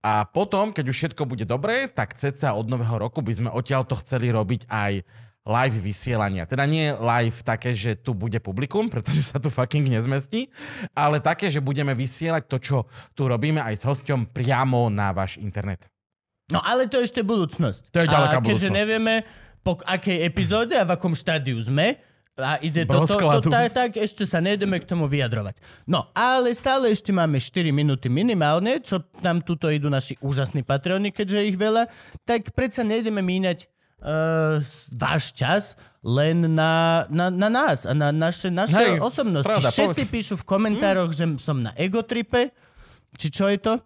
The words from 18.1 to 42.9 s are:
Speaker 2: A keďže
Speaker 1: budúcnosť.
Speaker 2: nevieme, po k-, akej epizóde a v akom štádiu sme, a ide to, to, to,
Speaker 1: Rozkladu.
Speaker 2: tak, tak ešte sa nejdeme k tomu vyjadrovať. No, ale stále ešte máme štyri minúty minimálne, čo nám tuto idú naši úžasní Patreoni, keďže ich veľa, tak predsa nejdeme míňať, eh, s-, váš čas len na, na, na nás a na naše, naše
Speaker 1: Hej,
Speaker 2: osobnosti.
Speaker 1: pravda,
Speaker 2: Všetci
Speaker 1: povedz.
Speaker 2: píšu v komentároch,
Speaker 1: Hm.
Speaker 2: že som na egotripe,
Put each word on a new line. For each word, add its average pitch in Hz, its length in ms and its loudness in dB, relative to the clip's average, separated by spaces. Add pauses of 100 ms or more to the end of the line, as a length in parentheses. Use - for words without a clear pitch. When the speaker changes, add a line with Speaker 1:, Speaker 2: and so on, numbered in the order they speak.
Speaker 2:
A - 20 2
keďže 113 280 2
Speaker 1:
budúcnosť. 190 100 2
Speaker 2:
nevieme, 220 360 2 (440)
po 185 160 0
k-, 175 120 -14
akej 185 360 0
epizóde 220 520 0
a 233 100 4
v 175 80 0
akom 175 200 0
štádiu 143 460 -2
sme, 143 380 2 (380)
a 131 240 -2
ide 160 260 0
to, - 100 0
to, - 0 -
to, 147 60 8 (100)
Speaker 1:
Rozkladu. 185 380 4
Speaker 2:
tak, 240 220 4
tak 247 240 0
ešte 214 280 -4
sa 185 160 0
nejdeme 190 380 0
k 165 100 -4
tomu 170 200 0
vyjadrovať. 113 520 -2 (260)
No, - 280 0
ale 247 400 2
stále 262 340 0
ešte 220 240 0
máme 170 260 2
štyri 165 340 -2
minúty 143 360 0
minimálne, 180 720 2
čo 196 220 -4 (180)
nám 175 220 0
tuto 170 260 -4
idú 147 220 0
naši 135 300 -2
úžasní 139 440 -2
Patreoni, 180 480 0
keďže 208 320 -2
ich 208 140 0
veľa, 220 320 2 (340)
tak 233 300 -2
predsa 254 280 -2
nejdeme 220 380 0
míňať, 185 400 0
eh, - 80 -20 (920)
s-, - 300 -6
váš 143 460 -2
čas 175 400 0 (240)
len 156 500 2
na, 160 220 4 (360)
na, 175 220 0
na 185 220 2
nás 247 320 2
a - 80 -4
na 147 180 2
naše, 160 400 0
naše 180 380 2
Speaker 1:
Hej, 175 160 2
Speaker 2:
osobnosti. 208 480 0
Speaker 1:
pravda, 135 180 4
Speaker 2:
Všetci 277 380 2
Speaker 1:
povedz. - 80 -8
Speaker 2:
píšu 220 220 -2
v - 100 -10
komentároch, 196 640 2
Speaker 1:
Hm. - 20 -4
Speaker 2:
že 156 120 -2 (120)
som 139 220 -2
na 113 160 -4
egotripe, 226 800 -2 (580)